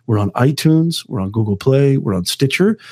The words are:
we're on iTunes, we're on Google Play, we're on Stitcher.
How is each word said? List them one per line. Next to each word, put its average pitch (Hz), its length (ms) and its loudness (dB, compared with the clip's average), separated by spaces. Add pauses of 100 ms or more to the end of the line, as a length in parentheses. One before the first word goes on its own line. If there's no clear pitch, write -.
we're 107 120 0
on 101 140 0
iTunes, 156 760 0
we're 110 120 -6
on 95 100 -4
Google 104 260 -2
Play, 135 400 2
we're - 160 -2
on 90 140 -4
Stitcher. 180 500 0 (160)